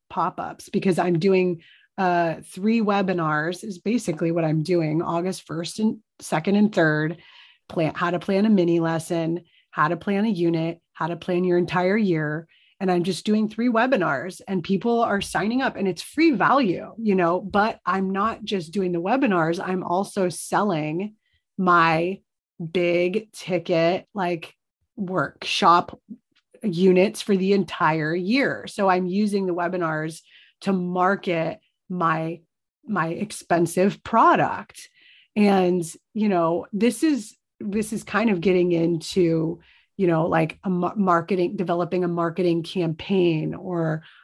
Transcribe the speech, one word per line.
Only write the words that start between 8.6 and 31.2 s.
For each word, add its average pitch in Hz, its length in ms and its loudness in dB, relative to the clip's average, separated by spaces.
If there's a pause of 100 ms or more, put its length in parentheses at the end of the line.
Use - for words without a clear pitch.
lesson, 165 640 -2 (260)
how 156 160 0
to 170 100 0
plan 196 280 -2
a 226 60 0
unit, 170 500 -2 (140)
how 165 120 -6
to 170 100 -6
plan 180 280 -2
your 175 140 2
entire 180 380 0
year. 160 520 -2 (320)
And 190 100 -2
I'm 175 140 2
just 180 200 -4
doing 214 240 0
three 226 200 -2
webinars, 190 800 0
and 190 140 -2
people 233 380 0
are 202 200 0
signing 214 420 -2
up, 247 140 -4
and 202 100 -2
it's 180 160 -4
free 320 300 2
value, 180 680 2
you 208 140 2
know, 180 260 2
but 202 460 0
I'm 190 240 0
not 202 320 -2
just 190 300 -6
doing 185 180 -2
the 170 100 -2
webinars. 185 640 0
I'm 185 200 -4
also 185 440 -2
selling 175 840 -2 (420)
my 170 640 2 (520)
big 180 600 0
ticket, 170 800 -2
like, 175 420 -6 (420)
workshop 175 1040 2 (640)
units 185 580 4
for 202 160 0
the 190 160 2
entire 160 600 0
year. 185 520 -2
So 196 220 -2
I'm 185 180 2
using 196 400 0
the 175 80 -2
webinars 165 640 -4 (420)
to 196 100 0
market 180 880 0 (280)